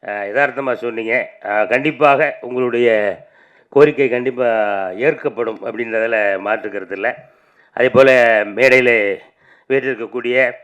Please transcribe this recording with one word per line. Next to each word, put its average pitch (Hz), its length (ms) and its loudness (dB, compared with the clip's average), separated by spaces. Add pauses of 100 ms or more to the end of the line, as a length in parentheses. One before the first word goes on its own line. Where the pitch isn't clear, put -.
ஆ, 104 120 -8
யதார்த்தமா 127 540 -2
சொன்னீங்க. 113 560 -4 (140)
ஆ, 104 200 0
கண்டிப்பாக 143 760 0
உங்களுடைய 117 760 0 (500)
கோரிக்கை 143 400 4
கண்டிப்பா 123 380 -2 (500)
ஏற்கப்படும் 117 720 -4
அப்படின்றதுல 110 720 -2
மாற்று 104 320 -6
கருத்து 95 240 -10
இல்ல. 104 340 -8 (440)
அதே 123 180 0
போல 120 540 6
மேடையிலே 117 760 2 (480)
வீற்றிருக்கக்கூடிய 123 840 -2 (120)